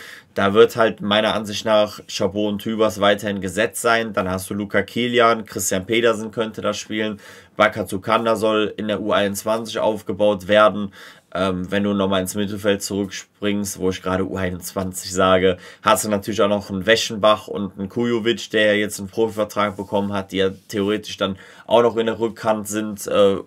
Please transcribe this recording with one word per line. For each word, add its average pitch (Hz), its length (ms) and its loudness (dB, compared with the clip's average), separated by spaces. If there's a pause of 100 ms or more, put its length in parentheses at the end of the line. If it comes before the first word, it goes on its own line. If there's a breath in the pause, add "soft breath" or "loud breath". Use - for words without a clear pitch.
(340 loud breath)
da 98 180 2
wird 113 220 6
halt 110 260 2
meiner 104 340 2
Ansicht 104 300 -6
nach 107 440 2
Chabot 104 440 -2
und 101 60 -6
Tübers 107 420 -2
weiterhin 101 400 2
gesetzt 95 400 -2
sein. 113 320 0
Dann 98 160 -2
hast 92 220 -6
du 101 40 -4
Luca 101 280 0
Kilian, 117 600 2
Christian 98 420 -4
Pedersen 110 460 0
könnte 110 280 -6
da 104 140 -4
spielen, 107 460 -6 (360 loud breath)
Bakar 107 300 2
Tukanda 113 480 0
soll 107 420 0
in 107 120 -6
der 101 120 -2
U 104 120 -2
einundzwanzig 107 640 -2
aufgebaut 104 720 0
werden. 104 440 4 (440 loud breath)
Ähm, 90 320 -2
wenn 101 140 0
du 101 120 2
nochmal 98 260 2
ins 92 160 -6
Mittelfeld 101 460 -2
zurückspringst, 101 960 -4
wo 92 100 2
ich 90 120 -8
gerade 92 220 -2
U - 120 -6
einundzwanzig 92 760 -6
sage, 92 440 4 (260 loud breath)
hast 107 220 4
du 107 40 -4
natürlich 104 320 -2
auch 101 80 4
noch 104 220 -2
einen 95 160 -4
Weschenbach 107 640 2
und 98 280 -8
einen 98 120 -6
Kujovic, 117 600 -2
der 107 280 4
jetzt 104 220 -4
einen 98 80 -10
Profivertrag 104 680 -2
bekommen 101 360 -4
hat, 98 180 -6
die 95 60 -6
ja 95 140 2 (180)
theoretisch 104 480 -2
dann 98 200 -2 (300 loud breath)
auch 120 160 6
noch 113 140 2
in 113 100 0
der 104 140 -4
Rückhand 107 480 -2
sind, 107 400 -6
äh, 98 380 4